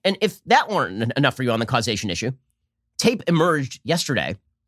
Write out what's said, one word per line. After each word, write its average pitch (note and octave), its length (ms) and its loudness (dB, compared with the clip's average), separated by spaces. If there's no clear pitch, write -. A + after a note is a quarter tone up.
and F#3+ 160 0
if - 240 -2
that B3+ 240 4
weren't A2+ 320 -2
en-, A2+ 160 -2
enough C3+ 180 4
for C3 80 -6
you A#2+ 80 0
on A2 80 0
the A#2 60 -2
causation A#2 440 -2
issue, A2 220 -4
tape A3+ 300 0
emerged D#3+ 560 2
yesterday, A2 540 -2